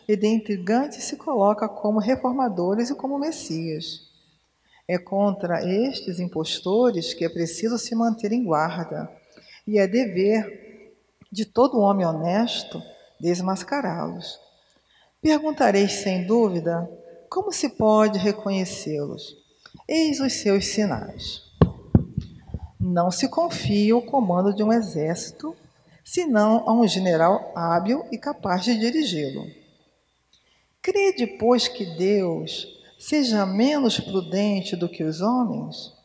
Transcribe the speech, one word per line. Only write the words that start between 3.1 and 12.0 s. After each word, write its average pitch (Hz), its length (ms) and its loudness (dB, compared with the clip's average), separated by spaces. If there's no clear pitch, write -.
messias. 165 840 -6
É 180 100 -2
contra 185 720 -2
estes 202 520 -2
impostores 180 920 0
que - 120 -4
é 165 40 0
preciso 170 480 -4
se 226 200 -4
manter 226 340 0
em 240 140 0
guarda, 160 680 -2
e 214 100 0
é 196 120 4
dever 208 1040 -2
de 208 120 -4
todo 247 360 2
homem 196 260 4